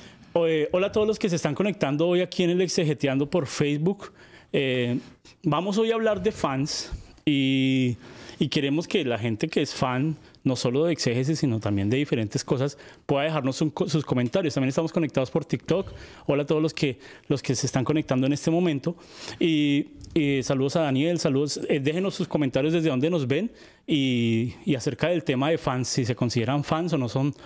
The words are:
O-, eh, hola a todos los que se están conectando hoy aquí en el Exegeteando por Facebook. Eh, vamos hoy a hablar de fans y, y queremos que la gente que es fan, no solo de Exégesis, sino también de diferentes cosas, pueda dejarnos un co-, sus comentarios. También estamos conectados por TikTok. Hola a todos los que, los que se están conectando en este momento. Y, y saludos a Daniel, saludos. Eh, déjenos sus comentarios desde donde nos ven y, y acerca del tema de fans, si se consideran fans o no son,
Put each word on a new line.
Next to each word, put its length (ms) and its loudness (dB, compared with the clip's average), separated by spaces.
O-, 160 2
eh, 240 2
hola 160 2
a 40 -6
todos 140 2
los 100 0
que 120 0
se 80 0
están 180 0
conectando 540 0
hoy 140 4
aquí 200 -2
en 80 4
el 100 2
Exegeteando 680 0
por 160 0
Facebook. 640 -2
Eh, 460 2
vamos 340 0
hoy 140 2
a 20 2
hablar 260 0
de 120 0
fans 580 -2
y, 720 2
y 80 0
queremos 400 0
que 160 0
la 120 0
gente 300 -2
que 160 0
es 100 -4
fan, 440 0
no 140 2
solo 300 2
de 60 2
Exégesis, 460 0
sino 220 0
también 280 0
de 80 2
diferentes 460 -2
cosas, 340 -2
pueda 160 2
dejarnos 400 -2
un 80 0
co-, 180 -2
sus 160 0
comentarios. 500 0
También 160 0
estamos 220 -2
conectados 380 -2
por 140 -2
TikTok. 480 -2
Hola 160 2
a 40 -4
todos 140 2
los 140 0
que, 240 -2
los 120 0
que 140 -2
se 120 -2
están 180 0
conectando 420 0
en 60 2
este 180 0
momento. 460 0
Y, 520 2
y 280 2
saludos 320 0
a 60 2
Daniel, 400 2
saludos. 480 0
Eh, 100 2
déjenos 380 0
sus 100 -2
comentarios 460 0
desde 160 2
donde 200 2
nos 200 0
ven 240 0
y, 680 2
y 100 2
acerca 360 -2
del 120 0
tema 280 0
de 80 2
fans, 280 -2
si 180 0
se 120 -2
consideran 480 0
fans 280 -2
o 60 0
no 100 -2
son, 240 -2